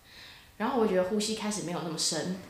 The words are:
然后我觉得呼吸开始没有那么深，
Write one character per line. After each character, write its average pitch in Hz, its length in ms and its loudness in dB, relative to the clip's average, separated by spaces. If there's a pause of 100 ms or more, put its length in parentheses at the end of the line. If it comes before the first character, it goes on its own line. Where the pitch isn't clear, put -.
(580)
然 226 120 -2
后 262 100 2
我 220 80 6
觉 185 80 2
得 180 80 6
呼 208 160 0
吸 214 160 0
开 208 160 -2
始 185 120 -2
没 165 80 -4
有 165 120 -2
那 170 60 -2
么 160 80 -4
深， 175 400 0 (120)